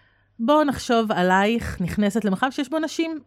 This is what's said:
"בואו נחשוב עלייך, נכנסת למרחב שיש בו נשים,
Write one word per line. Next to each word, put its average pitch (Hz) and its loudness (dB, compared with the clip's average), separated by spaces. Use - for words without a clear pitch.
"בואו 294 4
נחשוב 233 0
עלייך, 190 2
נכנסת 202 0
למרחב 202 0
שיש 277 -4
בו 320 -2
נשים, 320 -4